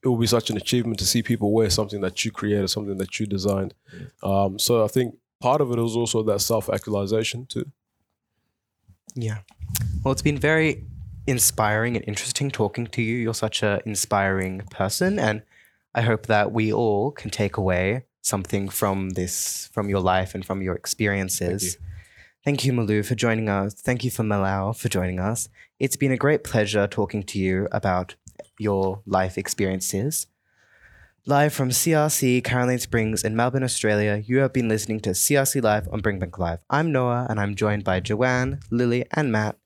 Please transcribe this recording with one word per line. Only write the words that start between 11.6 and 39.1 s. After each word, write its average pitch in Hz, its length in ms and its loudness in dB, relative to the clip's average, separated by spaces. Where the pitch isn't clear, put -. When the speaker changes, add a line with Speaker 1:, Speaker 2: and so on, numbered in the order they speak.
Speaker 3:
and - 120 -4
interesting 127 440 -4
talking 113 360 -2
to - 140 -4
you. 113 160 0
You're 113 160 -2
such - 300 -2
an 101 220 2
inspiring 95 840 0
person, 180 480 0
and 110 240 0
I 120 60 2
hope 113 260 2
that 104 240 4
we 110 200 2
all 107 400 2
can - 200 -10
take 101 260 0
away 95 480 0
something 98 480 -2
from 95 420 0
this, - 640 -4
from 101 160 -2
your 98 120 0
life 92 340 2
and 95 100 -8
from 95 160 -4
your 92 140 -2
experiences. 95 880 -2
Speaker 1:
Thank 90 100 -4
you. - 140 -14
Speaker 3:
Thank 143 200 0
you, 135 80 2
Malu, 107 280 2
for 104 140 0
joining 110 340 0
us. 98 240 0
Thank 123 300 -4
you 127 80 -2
for - 120 -2
Malau 98 540 0
for 120 120 -4
joining 92 300 -2
us. 107 300 -4
It's 135 160 0
been 135 160 0
a 127 60 0
great 143 260 2
pleasure 101 440 2
talking 104 360 -2
to 98 160 -6
you 92 320 0
about 95 440 -2
your 98 460 0
life 95 320 0
experiences. 98 880 -2
Live 143 280 4
from 131 180 0
C 160 220 2
R 151 160 4
C, 127 320 2
Caroline 123 380 0
Springs 110 440 0
in 110 120 0
Melbourne, 123 280 2
Australia, 104 640 2
you 123 120 2
have 135 160 2
been 120 140 0
listening 110 340 0
to 98 120 -2
C - 220 2
R 135 100 4
C 135 160 0
Live 107 300 2
on 107 100 -4
Bringbank 95 360 -2
Live. 85 220 -2
I'm 156 220 2
Noah, 123 380 0
and 107 100 0
I'm 101 160 0
joined 104 280 0
by 92 160 2
Joanne, 127 600 0
Lily, 120 400 2